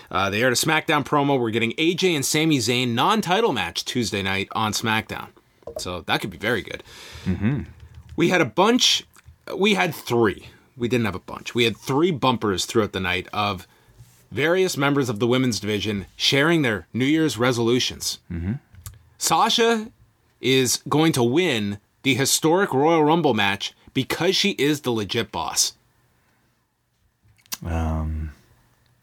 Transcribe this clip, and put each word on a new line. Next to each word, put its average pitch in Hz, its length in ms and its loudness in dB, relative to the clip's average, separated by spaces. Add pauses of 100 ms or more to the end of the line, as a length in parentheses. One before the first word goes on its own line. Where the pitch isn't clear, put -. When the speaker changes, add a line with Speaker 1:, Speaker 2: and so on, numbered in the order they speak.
(120)
Speaker 1:
Uh, 98 180 0
they 104 120 -2
aired 127 120 2
a - 20 -2
SmackDown 151 500 0
promo. 143 340 2
We're 117 120 0
getting 113 260 0
A 160 180 2
J 175 200 2
and 135 100 -2
Sami 156 340 2
Zayn 123 340 0
non-title 185 600 2
match 87 320 -4
Tuesday 104 380 -2
night 95 300 -2
on 107 200 0
SmackDown. 110 540 -4 (500)
So 90 240 -8
that 139 200 0
could 107 100 -6
be 82 60 -14
very 113 240 -2
good. - 220 -12 (420)
Speaker 2:
Mm-hmm. 98 360 -2 (540)
Speaker 1:
We 160 140 2
had 180 120 2
a 147 40 0
bunch, 220 600 2 (500)
we 202 200 2
had 180 180 0
three. 117 560 0 (260)
We 120 120 -4
didn't 117 180 0
have 92 100 -4
a 90 40 -10
bunch. - 360 -12
We 120 100 4
had 110 120 0
three 156 340 0
bumpers 110 540 0
throughout 107 280 0
the 98 60 -6
night 90 340 -2
of 101 340 -4 (640)
various 170 460 0
members 139 320 2
of 104 100 -4
the 120 80 2
women's 123 320 0
division 101 460 -4 (100)
sharing 156 460 2
their 110 320 -2
New 123 120 0
Year's 151 320 2
resolutions. 120 800 0 (120)
Speaker 2:
Mm-hmm. 85 220 -4 (640)
Speaker 1:
Sasha 226 760 2 (500)
is 131 360 2 (100)
going 156 240 4
to 135 120 2
win 120 540 0 (260)
the 135 120 4
historic 160 580 2
Royal 156 300 4
Rumble 151 300 4
match 101 400 0 (200)
because 156 420 -2
she 202 160 0
is 143 300 0
the 127 100 -2
legit 110 400 -2
boss. - 420 -2 (1900)
Speaker 2:
Um, 80 680 -2 (720)